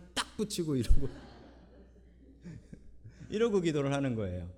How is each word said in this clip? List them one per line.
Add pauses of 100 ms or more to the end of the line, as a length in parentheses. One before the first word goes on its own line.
(140)
딱
붙이고
이러고
<laughs>
이러고
기도를
하는
거예요.